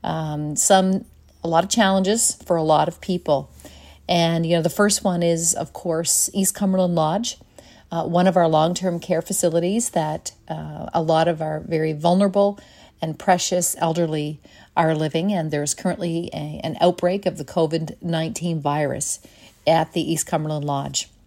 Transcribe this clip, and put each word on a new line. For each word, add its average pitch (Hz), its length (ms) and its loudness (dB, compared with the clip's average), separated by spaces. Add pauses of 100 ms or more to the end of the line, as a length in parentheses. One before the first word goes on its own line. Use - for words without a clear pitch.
Um, 151 540 -4
some, 190 480 4 (360)
a 175 60 -6
lot 170 160 4
of 202 60 -4
challenges 196 680 2 (100)
for 175 120 0
a 160 60 0
lot 156 260 4
of - 100 -12
people. 156 500 -2 (600)
And, 165 360 2
you 170 120 2
know, 165 40 2
the 147 80 2
first 202 360 0
one 175 180 0
is, 165 300 2
of - 180 -6
course, - 600 -2
East 196 200 0
Cumberland 185 420 0
Lodge, 165 420 0 (540)
uh, 165 120 -4
one 175 220 2
of 185 100 4
our 170 120 6
long-term 170 520 2
care 165 220 -2
facilities 180 680 0
that, 156 400 -4 (180)
uh, 151 420 -10
a 165 120 0
lot 160 240 4
of 160 120 -2
our 156 200 -4
very 156 340 -2
vulnerable 196 680 2 (400)
and 160 180 -6
precious 180 600 0
elderly 156 640 -2 (360)
are 160 200 2
living. 160 360 0
And 160 200 -2
there's 147 240 -2
currently 170 580 -4
a, 151 300 -10
an 160 180 -6
outbreak 180 460 2
of 160 100 -4
the 147 80 -8
covid 160 560 -2
nineteen 165 580 -4
virus 143 600 -4 (480)
at 160 260 2
the 170 80 -2
East 156 240 -2
Cumberland 151 400 -4
Lodge. 143 440 -4 (180)